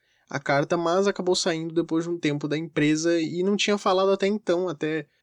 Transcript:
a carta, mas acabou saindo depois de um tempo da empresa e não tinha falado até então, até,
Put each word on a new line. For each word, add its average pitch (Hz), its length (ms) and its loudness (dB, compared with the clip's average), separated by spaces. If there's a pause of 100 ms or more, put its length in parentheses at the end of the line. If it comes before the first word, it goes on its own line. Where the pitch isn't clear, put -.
(280)
a 143 100 -6
carta, 147 380 0
mas 170 320 2
acabou 185 260 0
saindo 165 400 -2
depois 165 300 -2
de 175 60 -6
um 170 80 -4
tempo 151 280 -2
da 147 100 -2
empresa 160 640 0
e 170 220 -4
não 196 140 2
tinha 202 220 2
falado 190 320 2
até 196 160 2
então, 185 420 0
até, 156 400 -4 (140)